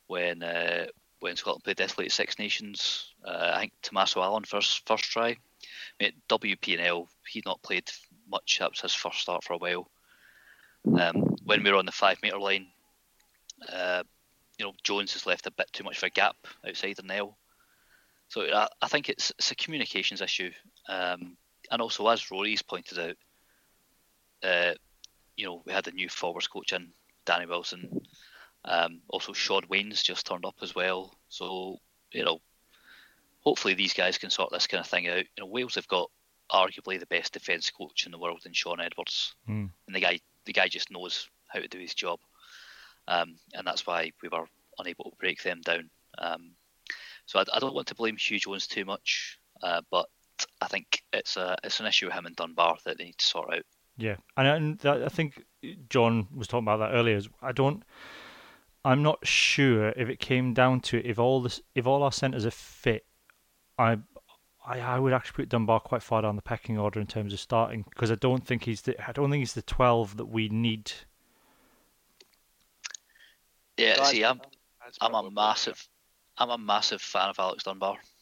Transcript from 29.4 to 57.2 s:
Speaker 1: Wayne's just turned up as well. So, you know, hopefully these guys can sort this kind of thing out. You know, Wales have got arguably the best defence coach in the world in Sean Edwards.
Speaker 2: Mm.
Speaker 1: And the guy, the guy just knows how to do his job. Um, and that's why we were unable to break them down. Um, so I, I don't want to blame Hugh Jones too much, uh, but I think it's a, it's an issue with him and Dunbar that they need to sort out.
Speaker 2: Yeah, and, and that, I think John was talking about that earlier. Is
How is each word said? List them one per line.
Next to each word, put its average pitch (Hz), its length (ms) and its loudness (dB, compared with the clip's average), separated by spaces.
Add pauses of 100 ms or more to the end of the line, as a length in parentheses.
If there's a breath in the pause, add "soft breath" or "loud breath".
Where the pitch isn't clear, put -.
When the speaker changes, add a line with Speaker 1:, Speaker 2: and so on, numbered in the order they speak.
Speaker 1:
Wayne's 101 340 0
just - 240 -2
turned 92 180 -4
up 95 160 -10
as 87 140 -10
well. 92 400 -2 (140)
So, 92 500 -8 (320)
you - 120 -4
know, 82 180 0 (1000 soft breath)
hopefully - 320 4
these 92 200 0
guys 92 240 2
can 95 120 -8
sort - 220 0
this 90 160 0
kind 90 140 -2
of 85 60 -10
thing 87 200 0
out. 87 100 0
You - 220 -4
know, 101 80 -10
Wales 123 280 -4
have 92 120 -4
got 90 240 0 (400)
arguably 95 480 2
the 87 80 -12
best 87 260 -2
defence 85 380 -2
coach - 340 -6
in 85 60 -14
the 85 80 -16
world 85 260 -4
in 85 80 -14
Sean 85 260 -2
Edwards. - 540 -6 (160)
Speaker 2:
Mm. 104 200 -4 (180)
Speaker 1:
And 95 80 -10
the 95 60 -2
guy, 87 180 2 (260)
the 107 80 -10
guy 95 140 4
just - 240 -6
knows 90 360 -8 (200)
how 101 120 -8
to 87 80 -6
do 92 120 -14
his 87 160 -10
job. 87 240 -2 (880 loud breath)
Um, 85 280 0 (180)
and 92 120 -10
that's 87 220 -4
why 82 240 -2 (100)
we 90 80 -10
were 82 160 -2 (340)
unable 90 320 -10
to - 60 -20
break 92 260 -2
them 87 180 -4
down. 85 280 -2 (300)
Um, 85 320 -6 (720 loud breath)
so - 140 2
I, 98 140 4
I 113 60 2
don't 131 140 0
want - 140 -4
to - 80 -10
blame 110 220 -2
Hugh 104 220 0
Jones 98 280 -4
too 101 180 -4
much, - 540 -4 (220)
uh, 87 200 0 (100)
but 90 160 2 (540)
I - 60 2
think - 440 -2
it's - 240 -2
a, 92 300 -2
it's - 160 -4
an 110 40 -2
issue 98 200 2
with 87 100 -4
him 90 100 -6
and 82 100 -14
Dunbar 85 500 2
that 80 120 -4
they 85 80 -12
need 87 120 -14
to - 80 0
sort - 280 0
out. 85 120 -2 (320)
Speaker 2:
Yeah, 110 180 -4 (220)
and, 135 100 6
and 151 320 2
that, 143 240 2
I 147 60 -2
think - 340 -2 (460)
John 117 440 6
was 113 140 -6
talking 120 160 0
about 107 140 4
that 107 180 0
earlier. 117 220 6
Is 101 120 -4 (120)